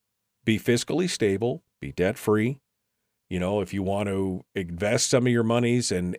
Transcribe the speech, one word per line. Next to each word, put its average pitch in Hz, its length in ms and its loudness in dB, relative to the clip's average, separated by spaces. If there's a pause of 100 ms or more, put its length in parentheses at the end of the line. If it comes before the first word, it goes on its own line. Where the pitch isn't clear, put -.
(440)
Be 110 160 2
fiscally 147 500 0
stable, 113 540 0 (160)
be 73 140 -10
debt-free. 107 640 0 (720)
You 90 120 -4
know, 98 180 0
if 95 140 -6
you 98 100 -2
want 101 240 -2
to 95 380 -2 (100)
invest 98 540 -2
some 127 180 4
of 123 60 4
your 117 100 4
monies 120 480 2
and, 90 280 -2